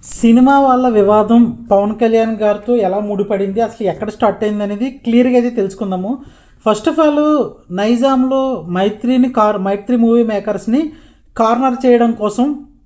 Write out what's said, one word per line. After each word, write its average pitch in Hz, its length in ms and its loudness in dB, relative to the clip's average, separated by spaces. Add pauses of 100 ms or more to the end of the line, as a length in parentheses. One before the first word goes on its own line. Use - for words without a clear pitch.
సినిమా 254 540 4
వాళ్ళ 254 300 2
వివాదం 214 800 2
పవన్ 208 280 0
కళ్యాణ్ 226 380 0
గారితో 208 380 -2
ఎలా 196 240 0
ముడిపడింది, 202 640 -4
అసలు 214 260 -4
ఎక్కడ 202 220 -4
స్టార్ట్ 208 340 -2
అయింది 208 200 -4
అనేది 208 280 -6
క్లియర్గా 247 420 0
అయితే 240 160 2
తెలుసుకుందాము. 196 760 -6 (440)
First 214 260 0
of 311 120 2
all, 294 400 2 (260)
నైజాంలో 254 960 0
మైత్రిని 208 600 0
కార్-, 214 280 0
మైత్రి 202 400 -2
మూవీ 233 260 4
మేకర్స్‌ని 220 680 -2 (460)
కార్నర్ 240 480 0
చేయడం 233 260 4
కోసం 240 540 -4 (200)